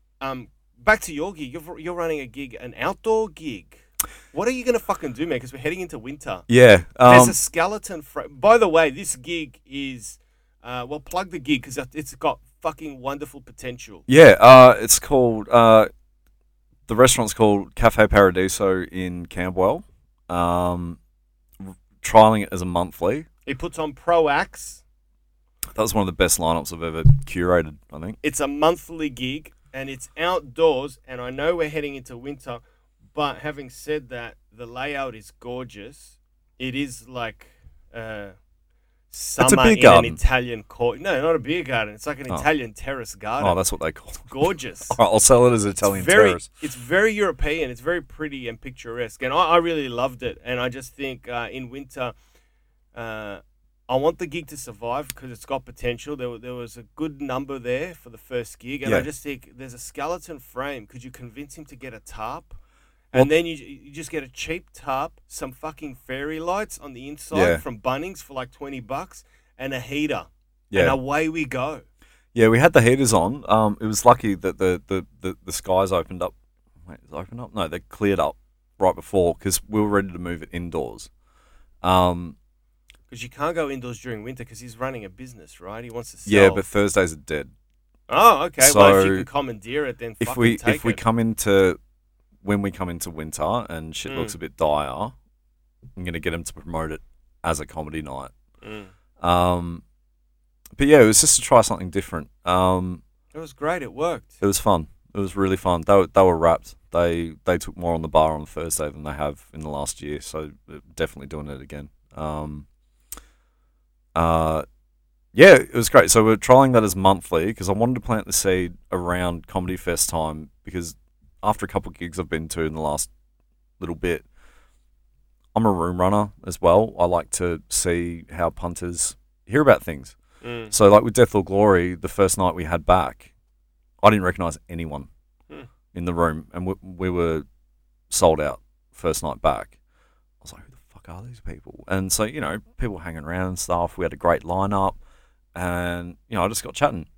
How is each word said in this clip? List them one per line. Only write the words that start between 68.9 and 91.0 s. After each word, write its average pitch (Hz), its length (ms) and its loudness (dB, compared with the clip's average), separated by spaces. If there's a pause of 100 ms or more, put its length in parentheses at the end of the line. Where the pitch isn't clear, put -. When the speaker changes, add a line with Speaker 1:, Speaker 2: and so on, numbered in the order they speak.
Speaker 1:
and 135 160 -10
a 127 60 -8
heater. 135 480 -6 (420)
Speaker 2:
Yeah. 95 120 2
Speaker 1:
And 139 80 4
away 139 380 -2
we 160 160 -6
go. 131 380 -8 (500)
Speaker 2:
Yeah, 113 160 6
we 113 100 6
had 147 140 6
the 143 80 8
heaters 123 320 2
on. 107 360 0
Um, 107 340 2
it 110 40 -6
was 107 200 0
lucky 117 300 4
that 87 200 -6
the, 90 300 0
the, 95 180 -6 (160)
the, 92 240 -8
the 92 80 -12
skies 95 400 0
opened 90 300 -4
up. 92 120 -8 (540)
Wait, 76 180 -20
it 71 80 -20
opened 90 280 -14
up? 113 120 -20
No, 92 140 -4
they 85 120 -10
cleared 98 400 -2
up 71 160 -2 (420)
right 92 160 2
before 85 400 -2
'cause - 340 -6
we 107 140 -2
were 107 60 -2
ready 98 240 -2
to 87 60 -16
move 87 240 -10
it 80 80 -18
indoors. 82 600 -10 (720)
Um, 90 540 0 (720)
Speaker 1:
'Cause 113 120 -16
you 123 60 -14
can't 147 260 -8
go 160 140 -4
indoors 123 320 -12
during 117 220 -12
winter 127 200 -14
'cause 113 180 -20
he's 117 180 -20
running 127 260 -8
a 95 60 -16
business, 113 500 -20
right? 104 240 -16
He 120 60 -18
wants 117 220 -16
to - 180 -16
Speaker 2:
Yeah, 101 160 8
Speaker 1:
sell. 95 80 6
Speaker 2:
but 95 100 -4
Thursdays 98 480 0
are 80 40 -14
dead. 71 340 -10 (580)
Speaker 1:
Oh, 170 360 4
okay. 135 300 2
Well, 98 260 8
if 95 40 4
you 95 80 2
Speaker 2:
So 95 40 0
Speaker 1:
can 95 100 -6
commandeer 127 580 -8
it, 127 140 -10
then 117 200 -14
Speaker 2:
if 113 100 -4
Speaker 1:
fucking 123 120 -6
Speaker 2:
we, 117 160 4
Speaker 1:
take - 200 -2
Speaker 2:
if - 80 -12
we 113 100 -2
Speaker 1:
it. - 20 -8
Speaker 2:
come 113 220 -2